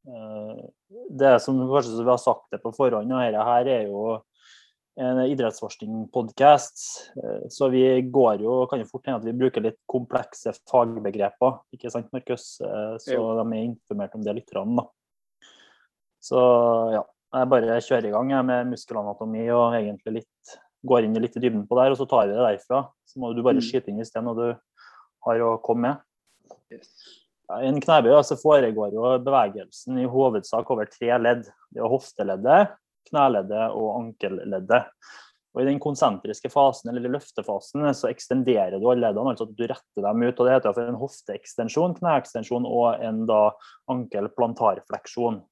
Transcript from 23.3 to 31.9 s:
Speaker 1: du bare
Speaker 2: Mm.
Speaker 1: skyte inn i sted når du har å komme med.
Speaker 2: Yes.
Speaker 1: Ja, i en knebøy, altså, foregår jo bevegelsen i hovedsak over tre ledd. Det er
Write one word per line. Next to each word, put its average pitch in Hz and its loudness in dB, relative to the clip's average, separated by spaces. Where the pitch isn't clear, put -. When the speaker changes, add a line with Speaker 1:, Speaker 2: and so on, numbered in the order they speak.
Speaker 1:
du 120 -4
bare 127 4
Speaker 2:
Mm. 117 -2
Speaker 1:
skyte 120 -4
inn 107 -6
i 113 -8
sted 113 -8
når 117 -6
du 120 -4
har 117 2
å 113 0
komme 120 0
med. 139 -2
Speaker 2:
Yes. - -20
Speaker 1:
Ja, 101 -8
i 131 -2
en 143 0
knebøy, 139 6
altså, 143 4
foregår 110 2
jo 123 0
bevegelsen 123 -2
i 127 -2
hovedsak 120 0
over 110 -2
tre 117 -4
ledd. 117 2
Det 117 -8
er 113 -2